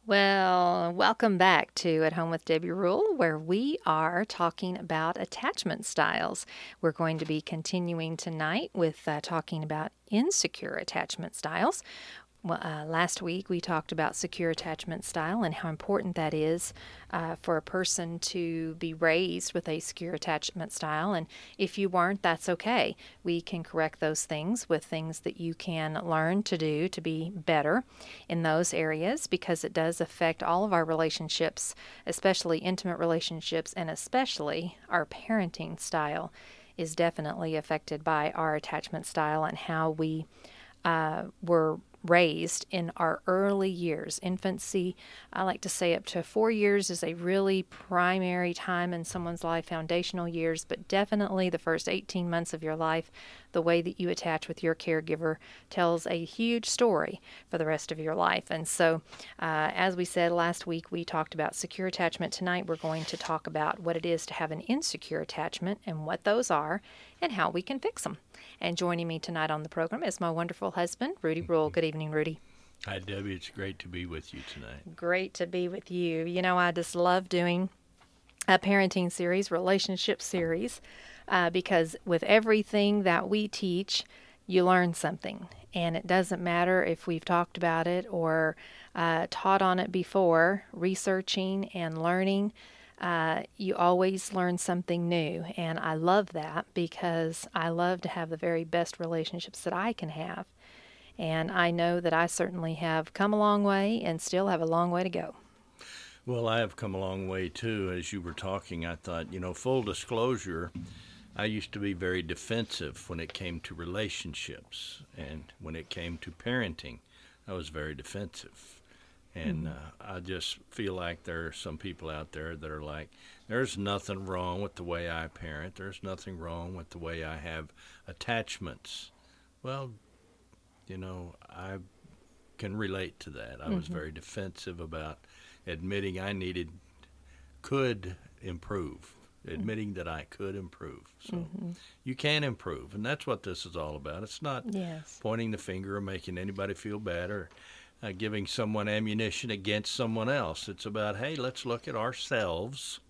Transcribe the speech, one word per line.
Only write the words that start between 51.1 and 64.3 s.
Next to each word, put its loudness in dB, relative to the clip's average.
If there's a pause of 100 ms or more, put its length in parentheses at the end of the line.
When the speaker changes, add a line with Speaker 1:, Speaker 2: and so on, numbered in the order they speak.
Speaker 1:
the -2
first 0
eighteen -2
months 0
of -8
your -2
life, 0 (420)
the 2
way 6
that -4
you 0
attach -2
with -6
your 2
caregiver 0 (340)
tells 2
a -2
huge 0
story 2 (300)
for -4
the 0
rest 0
of -4
your -2
life. 2
And -2
so, 4 (380)
uh, 2
as 2
we 0
said 2
last 0
week, -4
we -4
talked -2
about 0
secure -4
attachment. 0
Tonight, -2
we're -2
going -4
to -4
talk -4
about 0
what 0
it -2
is 2
to -10